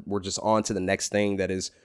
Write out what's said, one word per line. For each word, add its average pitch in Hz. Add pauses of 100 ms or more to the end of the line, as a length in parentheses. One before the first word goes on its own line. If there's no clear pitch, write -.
we're 101
just 95
on 110
to 113
the 98
next 95
thing 101
that 95
is 92 (160)